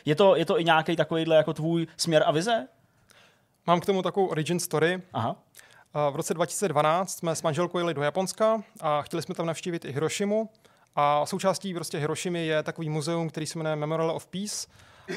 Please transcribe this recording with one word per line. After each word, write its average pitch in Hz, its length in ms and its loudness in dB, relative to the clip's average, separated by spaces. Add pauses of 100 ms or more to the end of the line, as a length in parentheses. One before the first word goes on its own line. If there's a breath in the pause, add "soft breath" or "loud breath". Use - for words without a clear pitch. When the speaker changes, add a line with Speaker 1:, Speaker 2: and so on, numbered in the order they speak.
Speaker 1:
je 147 100 2
to, 196 200 8
je 160 100 2
to 175 140 2
i 170 40 0
nějaký 160 320 4
takovejhle 160 400 2
jako 156 180 4
tvůj 165 340 -2 (100)
směr 156 280 4
a 175 60 2
vize? 226 360 0 (1000 soft breath)
Speaker 2:
Mám 170 120 4
k 160 60 -8
tomu 190 160 2
takovou 185 240 0
origin 160 340 0
story. 170 420 0 (120)
Speaker 1:
Aha. 120 220 -2 (720 loud breath)
Speaker 2:
Eh, 139 40 -2
v 131 40 -6
roce 165 180 -4
dva 170 120 0
tisíce 190 220 -4
dvanáct 156 500 2
jsme 165 180 -2
s - 60 -8
manželkou 170 360 0
jeli 175 160 0
do 139 80 -4
Japonska 190 600 0 (200)
a 151 200 0
chtěli 165 200 -6
jsme 170 140 -8
tam 170 100 -4
navštívit 165 400 -6
i 151 60 -10
Hirošimu. 202 580 -2 (460 soft breath)
A 147 300 2
součástí 190 480 -2
prostě 165 240 -6
Hirošimy 160 480 -2
je 156 180 0
takový 156 260 -6
muzeum, 160 400 -2
který 156 160 -6
se 170 140 -8
jmenuje 156 160 -2
Memorial 160 360 -2
of - 160 -8
Peace. - 400 -8 (500 soft breath)